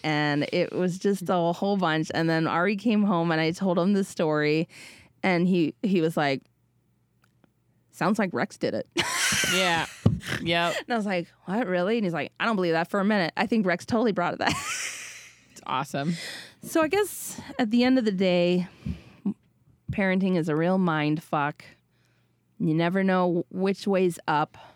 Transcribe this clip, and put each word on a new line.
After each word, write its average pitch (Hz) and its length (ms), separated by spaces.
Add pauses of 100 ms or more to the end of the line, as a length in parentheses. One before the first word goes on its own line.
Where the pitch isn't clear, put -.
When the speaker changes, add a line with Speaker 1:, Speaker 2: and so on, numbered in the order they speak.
Speaker 1:
and 147 500
it 175 200
was 180 260
just 196 300
a 175 240
whole 202 240
bunch. 160 360
And 165 160
then 160 200
Ari 180 280
came 208 280
home, 170 260
and 160 100
I 160 120
told 185 260
him 180 140
the 196 100
story, 156 680 (540)
and 180 240
he, 175 280 (100)
he 190 160
was 160 160
like, 139 260 (1500)
"Sounds 190 260
like 196 140
Rex 127 240
did - 180
it." - 220
<laughs> 339 100 (480)
Speaker 2:
Yeah. 175 320 (560)
Yep. 170 320 (120)
Speaker 1:
And 247 60
I 240 40
was 208 100
like, 180 200 (200)
"What, 226 200
really?" 185 300
And 220 80
he's 175 80
like, 147 260
"I 170 80
don't 226 100
believe 180 180
that 165 140
for 202 120
a 190 40
minute. 202 320
I 190 100
think 220 200
Rex 175 200
totally 233 260
brought 175 260
that." - 220
<laughs> - 40 (880)
Speaker 2:
It's - 140
awesome. 143 480 (480)
Speaker 1:
So - 200
I 311 60
guess - 520 (180)
at 233 120
the 240 140
end 262 140
of 233 60
the 214 80
day, 180 560 (1200)
parenting 190 440
is 165 120
a 151 80
real 175 220
mind 156 440
fuck. 147 420 (920)
You 156 160
never 175 280
know 180 480
which 190 360
way's 185 320 (100)
up. 151 280 (180)